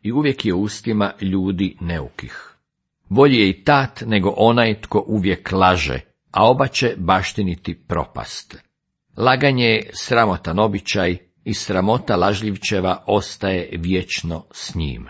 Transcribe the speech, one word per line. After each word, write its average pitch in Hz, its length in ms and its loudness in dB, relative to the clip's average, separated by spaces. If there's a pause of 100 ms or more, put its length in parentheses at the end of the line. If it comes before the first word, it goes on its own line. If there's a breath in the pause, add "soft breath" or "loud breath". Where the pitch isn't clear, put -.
i 107 100 -4
uvijek 139 340 0
je 98 80 2
u 92 80 0
ustima 104 600 -2
ljudi 95 580 -2
neukih. 80 760 -10 (540)
Bolji 127 280 6
je 98 120 6
i - 140 -4
tat 139 420 0
nego 101 320 0
onaj 113 440 4
tko - 260 -2
uvijek 98 440 0
laže, 87 480 2 (320)
a 107 180 4
oba 131 180 2
će 123 300 -2
baštiniti 92 800 -2 (120)
propast. - 680 -8 (600)
Laganje 131 480 2
je 113 280 0
sramotan 98 680 0
običaj 98 580 0 (260)
i 107 100 -6
sramota 101 600 0
lažljivčeva 95 920 -2
ostaje 98 680 -2
vječno 87 760 -4
s - 240 -14
njim. 64 340 -6